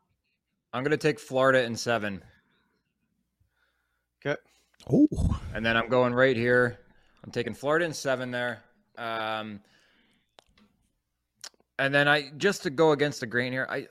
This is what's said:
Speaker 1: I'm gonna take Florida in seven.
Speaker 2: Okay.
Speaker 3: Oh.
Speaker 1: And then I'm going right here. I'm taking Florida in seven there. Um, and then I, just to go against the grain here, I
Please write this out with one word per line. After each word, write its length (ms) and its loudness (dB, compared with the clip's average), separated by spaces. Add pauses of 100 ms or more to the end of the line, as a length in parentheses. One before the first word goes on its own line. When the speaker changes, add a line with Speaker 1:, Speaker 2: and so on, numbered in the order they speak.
(720)
Speaker 1:
I'm 120 -6
gonna 140 2
take 220 -2
Florida 440 4
in 120 -4
seven. 480 -4 (2000)
Speaker 2:
Okay. 140 -4 (520)
Speaker 3:
Oh. 480 2 (140)
Speaker 1:
And 120 -4
then 100 2
I'm 140 0
going 240 2
right 240 4
here. 420 2 (440)
I'm 80 -18
taking 220 -6
Florida 320 -2
in 80 -8
seven 380 -4
there. 320 -6 (340)
Um, 640 -6 (2250)
and 140 0
then 140 4
I, 300 2
just 260 0
to 60 -4
go 220 4
against 280 0
the 60 -6
grain 260 -2
here, 180 -4
I 220 -6